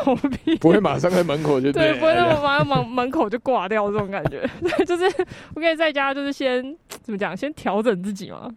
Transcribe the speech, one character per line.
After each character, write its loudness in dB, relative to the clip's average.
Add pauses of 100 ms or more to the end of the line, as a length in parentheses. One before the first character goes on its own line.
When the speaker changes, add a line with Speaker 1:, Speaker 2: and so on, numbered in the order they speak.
(140)
Speaker 1:
毙。 -2
Speaker 2:
不 6
会 6
马 2
上 2
在 4
门 -2
口 2
就 2
对 4
了。 4
Speaker 1:
对， -4
不 2
会 6
那 4
么 2
马 2
上 2
门-， 0
门 -2
口 0
就 -4
挂 0
掉 0
这 -2
种 -2
感 -6
觉。 -4
<laughs> -14
对， 0
就 0
是 0 (520)
我 -8
可 2
以 2
在 0
家， 0
就 -6
是 -4
先， -2 (260)
怎 -14
么 -4
讲， -4
先 -6
调 -2
整 2
自 -6
己 -12
嘛， -14